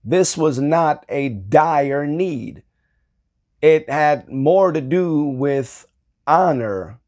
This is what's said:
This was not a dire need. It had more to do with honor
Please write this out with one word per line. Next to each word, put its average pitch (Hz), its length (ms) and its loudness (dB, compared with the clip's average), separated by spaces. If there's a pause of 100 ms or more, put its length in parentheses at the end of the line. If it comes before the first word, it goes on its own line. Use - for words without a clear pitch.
This 175 320 0
was 156 220 0
not 151 500 0
a 139 220 -4
dire 143 760 0
need. 151 580 -6 (960)
It 156 260 4
had 151 420 0
more 165 420 2
to 151 100 -2
do 160 400 0
with 139 640 -4 (400)
honor 120 800 0